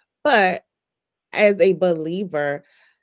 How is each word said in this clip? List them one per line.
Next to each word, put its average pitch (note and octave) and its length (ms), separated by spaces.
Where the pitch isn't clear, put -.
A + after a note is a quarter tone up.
But G3+ 420
as G3+ 300
a F#3+ 120
believer, D#3+ 920